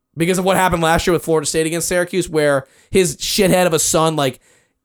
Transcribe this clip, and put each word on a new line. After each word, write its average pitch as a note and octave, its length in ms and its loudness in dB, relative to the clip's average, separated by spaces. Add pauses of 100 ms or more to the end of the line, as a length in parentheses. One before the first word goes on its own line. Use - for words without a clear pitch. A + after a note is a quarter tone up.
(160)
because E3+ 240 0
of F#3 60 -2
what F#3 100 2
happened F3+ 260 0
last E3 240 2
year F3+ 80 0
with D#3 120 -2
Florida D#3+ 200 0
State D#3+ 220 -2
against D#3+ 220 -4
Syracuse, F3+ 400 -2
where D3 360 0 (240)
his F3 280 0
shithead F3+ 480 2
of E3+ 80 0
a D#3 60 2
son, D#3+ 360 0
like, C#3 240 -2 (460)